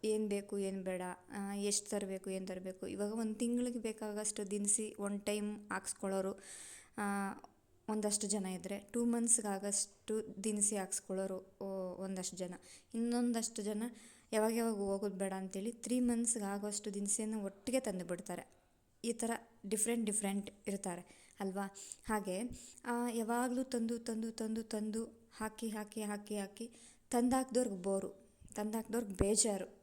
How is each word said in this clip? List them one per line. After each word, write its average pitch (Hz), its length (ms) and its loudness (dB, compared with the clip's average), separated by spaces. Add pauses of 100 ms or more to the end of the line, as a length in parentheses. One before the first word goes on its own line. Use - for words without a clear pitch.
ಏನ್ 214 260 2
ಬೇಕು 202 280 -2
ಏನ್ 190 260 -2
ಬೇಡ, 185 180 -2 (280)
ಆ, 202 260 -4
ಎಷ್ಟ್ 202 340 2
ತರ್ಬೇಕು 190 400 -2
ಏನ್ 190 180 -2
ತರ್ಬೇಕು, 185 400 -6
ಇವಾಗ 208 260 0
ಒಂದ್ 220 260 -2
ತಿಂಗ್ಳಿಗೆ 240 400 2
ಬೇಕಾಗಷ್ಟು 214 720 -4
ದಿನಸಿ 208 480 2
ಒನ್ 202 220 -2
ಟೈಮ್ 208 500 -2
ಹಾಕ್ಸ್ಕೊಳ್ಳೋರು, 190 640 0 (640)
ಆ, 220 40 -2 (880)
ಒಂದಷ್ಟು 208 380 2
ಜನ 196 180 2
ಇದ್ರೆ, 185 340 -4
ಟೂ 233 260 0
ಮಂತ್ಸ್‌ಗಾಗಷ್ಟು 214 1400 2
ದಿನಸಿ 214 320 2
ಹಾಕ್ಸ್ಕೊಳ್ಳೋರು, 190 840 -4
ಓ, 190 420 -4
ಒಂದಷ್ಟು 185 340 -4
ಜನ. 180 160 -4 (400)
ಇನ್ನೊಂದಷ್ಟು 233 680 2
ಜನ 208 220 0 (500)
ಯಾವಾಗ 220 220 6
ಯಾವಾಗ 226 180 4
ಹೋಗೋದ್ 196 420 2
ಬೇಡ 190 180 0
ಅಂತೇಳಿ 190 380 -4
ತ್ರೀ 247 280 0
ಮಂತ್ಸ್‌ಗಾಗೋಷ್ಟು 208 920 2
ದಿನಸಿಯನ್ನು 208 500 0
ಒಟ್ಟಿಗೆ 233 360 0
ತಂದು 185 260 -2
ಬಿಡ್ತಾರೆ. 175 460 -6 (520)
ಈ 233 100 0
ಥರ 233 180 0 (380)
ಡಿಫ್ರೆಂಟ್ 226 360 2
ಡಿಫ್ರೆಂಟ್ 196 460 0 (160)
ಇರ್ತಾರೆ 190 720 -6
ಅಲ್ವಾ? 196 340 -2 (320)
ಹಾಗೆ, 202 360 0 (440)
ಆ, 240 240 2
ಯಾವಾಗ್ಲೂ 240 540 2
ತಂದು, 233 360 0
ತಂದು, 226 320 -2
ತಂದು, 220 320 -2
ತಂದು 220 400 -2 (340)
ಹಾಕಿ, 220 320 -4
ಹಾಕಿ, 214 320 -4
ಹಾಕಿ, 208 360 -2
ಹಾಕಿ 202 340 -6 (400)
ತಂದಾಕ್ದವ್ರ್ಗೆ 247 640 4
ಬೋರು, 196 340 2 (440)
ತಂದಾಕ್ದವ್ರ್ಗೆ 214 600 -2
ಬೇಜಾರು. 196 520 6 (180)